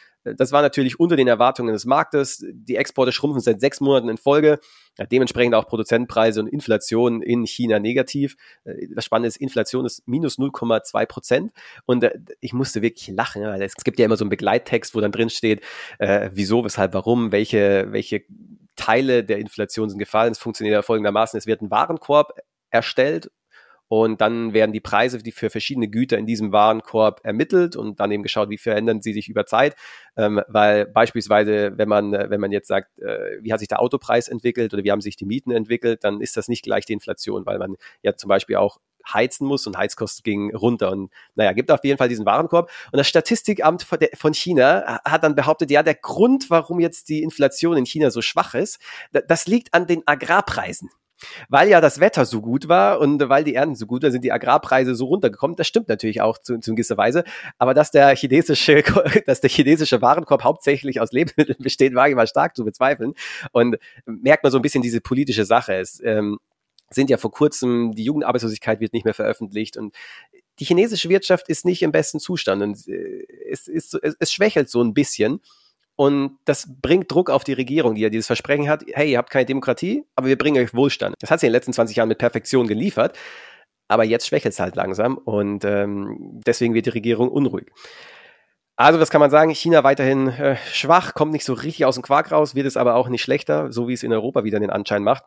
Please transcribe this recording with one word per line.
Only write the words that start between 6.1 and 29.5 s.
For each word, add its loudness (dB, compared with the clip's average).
und -6
Inflation 0
in -2
China -2
negativ. -4
Äh, -14
das -8
Spannende 0
ist, -6
Inflation -4
ist -12
minus -4
null -4
Komma -2
zwei -4
Prozent. -4
Und, 2
äh, -2
ich -10
musste -4
wirklich -4
lachen, -6
weil -8
es, -8
es -16
gibt -2
ja 6
immer 4
so -4
einen -4
Begleittext, -2
wo -2
dann 0
drin -2
steht, -2
äh, 0
wieso, 0
weshalb, -2
warum, 0
welche, 2
welche -6
Teile 2
der -2
Inflation -6
sind -8
gefallen. 0
Es -10
funktioniert -4
ja 2
folgendermaßen, -2
es -10
wird -2
ein -10
Warenkorb 0
erstellt 0
und 2
dann 0
werden 2
die -6
Preise, 0
die -12
für -6
verschiedene -4
Güter -2
in -8
diesem -2
Warenkorb 2
ermittelt 0
und -8
dann 0
eben -4
geschaut, -4
wie -8
verändern -2
sie -6
sich -8
über -2
Zeit. 2